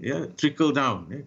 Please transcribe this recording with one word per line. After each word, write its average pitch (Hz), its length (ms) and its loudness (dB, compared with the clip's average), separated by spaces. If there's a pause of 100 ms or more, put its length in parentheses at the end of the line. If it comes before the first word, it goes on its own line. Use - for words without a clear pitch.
ya, 147 320 -2
trickle 151 400 2
down, 110 320 0
ya, 127 200 -10